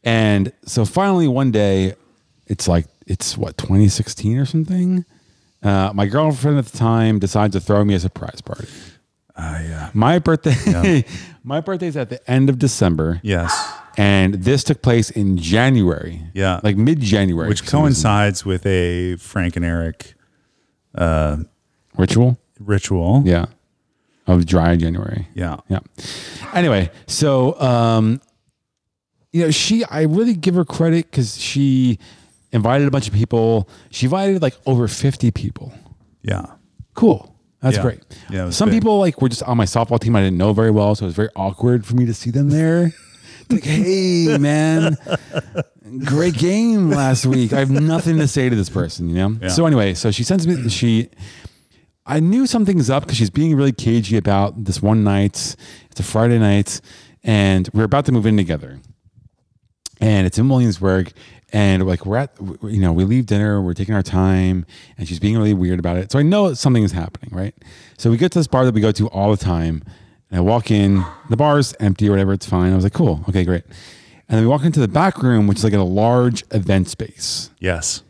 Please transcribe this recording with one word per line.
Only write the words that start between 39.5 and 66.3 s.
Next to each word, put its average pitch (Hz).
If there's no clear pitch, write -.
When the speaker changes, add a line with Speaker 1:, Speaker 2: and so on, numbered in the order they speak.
Speaker 1:
my 110
softball 117
team 117
I 101
didn't 92
know 101
very 110
well, 104
so 104
it 92
was 82
very 107
awkward 104
for 117
me 123
to 113
see -
them 143
there. 160
Speaker 2:
<laughs> -
Speaker 1:
Like, 233
"Hey, 175
man, 156
great 160
game 196
last 135
week." 127
I 139
have 135
nothing 160
to 151
say 131
to 120
this 98
person, 85
you 85
know? 101
Speaker 2:
Yeah. 92
Speaker 1:
So 165
anyway, 113
so 104
she 117
sends 185
me, 156
she, 117
I 147
knew 220
something's 190
up 143
'cause 123
she's 110
being 156
really 139
cagey 113
about 101
this 95
one 107
night. 101
It's -
a -
Friday 117
night, 101
and 98
we're 110
about 139
to 135
move 113
in 107
together. 76
And 104
it's 87
in 123
Williamsburg, 95
and, 95
like, 90
we're 101
at, 135
w-, 98
w-, 110
you 101
know, 87
we 90
leave 117
dinner, 104
we're 90
taking 101
our 98
time, 92
and -
she's 80
being 104
really 107
weird 90
about 87
it. 95
So 135
I 143
know 185